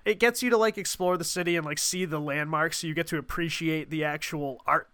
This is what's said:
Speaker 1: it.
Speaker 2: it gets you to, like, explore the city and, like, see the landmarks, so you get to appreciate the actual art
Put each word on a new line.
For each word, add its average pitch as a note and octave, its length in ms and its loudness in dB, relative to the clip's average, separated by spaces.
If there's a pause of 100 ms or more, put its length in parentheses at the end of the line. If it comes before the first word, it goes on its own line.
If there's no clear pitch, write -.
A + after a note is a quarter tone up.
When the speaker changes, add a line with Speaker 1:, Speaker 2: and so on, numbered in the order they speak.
Speaker 1:
it. G#3 60 4
Speaker 2:
it G3+ 80 -2
gets A#3 220 4
you B3 100 0
to, A#3 60 8
like, G#3+ 200 4
explore F3+ 400 0
the E3 80 -4
city E3+ 320 0
and, D#3 80 -2
like, D3+ 120 -4
see F#3 280 0
the D3+ 160 -2
landmarks, D3+ 560 0
so E3+ 100 -4
you D#3+ 60 -2
get E3 140 -2
to E3 100 -2
appreciate D#3+ 720 -2
the D3+ 160 -2
actual D3 600 -4
art D#3 280 2